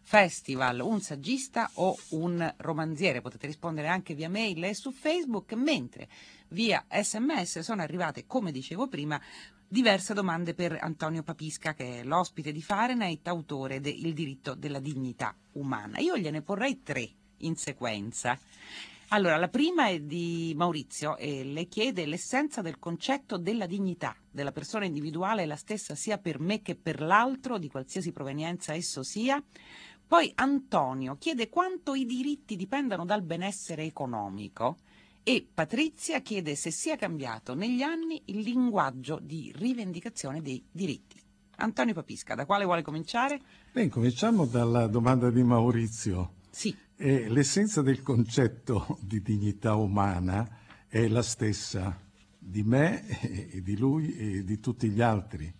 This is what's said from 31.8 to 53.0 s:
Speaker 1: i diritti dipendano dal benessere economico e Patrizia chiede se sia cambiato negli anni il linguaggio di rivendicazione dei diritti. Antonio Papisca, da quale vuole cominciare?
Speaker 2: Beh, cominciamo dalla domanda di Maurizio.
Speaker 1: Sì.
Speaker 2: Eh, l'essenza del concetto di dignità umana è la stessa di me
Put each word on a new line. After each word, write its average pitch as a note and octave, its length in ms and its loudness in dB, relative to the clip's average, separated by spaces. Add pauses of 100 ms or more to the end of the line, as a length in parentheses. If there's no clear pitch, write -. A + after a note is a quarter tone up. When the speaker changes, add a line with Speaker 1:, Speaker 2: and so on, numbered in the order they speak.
Speaker 1:
i C4+ 120 0
diritti B3+ 500 -4
dipendano G3 500 -2
dal G#3 160 2
benessere E3 640 -4
economico A2+ 920 -4 (440)
e A#3+ 320 2
Patrizia C#4 680 0
chiede E3 340 -4
se E3 160 -4
sia D#4+ 240 -4
cambiato C3+ 580 -6
negli B3 300 0
anni D#4+ 420 -4
il G3+ 140 -6
linguaggio F3+ 840 0
di D3+ 340 -8
rivendicazione F#3 840 -4
dei C3+ 300 -6
diritti. - 480 -6 (380)
Antonio A3+ 360 2
Papisca, - 400 -8
da C#3+ 120 -4
quale G3+ 200 2
vuole F3 160 4
cominciare? A#3 580 -2 (320)
Speaker 2:
Beh, A3+ 180 2
cominciamo C#3 560 4
dalla A#2 420 4
domanda B2 420 6
di B2 140 6
Maurizio. A2+ 920 4 (160)
Speaker 1:
Sì. - 260 -4 (220)
Speaker 2:
Eh, C3+ 300 4
l'essenza D3 540 4
del C3 200 4
concetto A#2 1000 2
di G2+ 200 -2
dignità G#2 540 2
umana G2+ 720 2 (400)
è A2+ 220 2
la A2+ 140 4
stessa F#2+ 760 -2 (380)
di G2+ 260 -4
me C#3+ 420 4 (140)